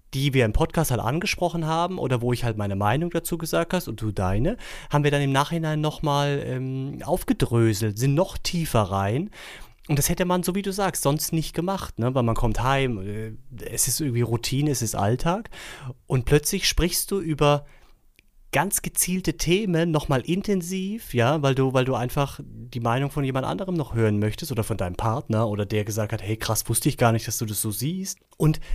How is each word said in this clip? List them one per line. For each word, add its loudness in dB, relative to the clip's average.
die 0
wir 6
im 2
Podcast 2
halt 2
angesprochen -2
haben 0
oder 0
wo 2
ich 0
halt -2
meine -2
Meinung 2
dazu -4
gesagt 0
hast -2
und -8
du 0
deine, 2
haben 4
wir 4
dann 2
im 2
Nachhinein 2
nochmal, 0
ähm, -6
aufgedröselt, 2
sind 2
noch 2
tiefer 0
rein. 0
Und 2
das 0
hätte 0
man, 2
so -2
wie 0
du -4
sagst, -2
sonst 0
nicht -2
gemacht, -4
ne? 2
Weil 2
man 2
kommt 2
heim, 2
äh, -6
es 0
ist -2
irgendwie 0
Routine, 0
es 0
ist -4
Alltag 0
und 0
plötzlich 2
sprichst 2
du 0
über 2
ganz 0
gezielte -2
Themen 2
nochmal 2
intensiv, -2
ja, 2
weil 2
du, 2
weil 4
du 0
einfach -2
die -12
Meinung 0
von -2
jemand -2
anderem -2
noch -4
hören 4
möchtest -2
oder -2
von -2
deinem -4
Partner 0
oder -2
der -2
gesagt -2
hat, -4
hey, -4
krass, -2
wusste 2
ich 0
gar 6
nicht, -2
dass -4
du -2
das -4
so -2
siehst. -6
Und 4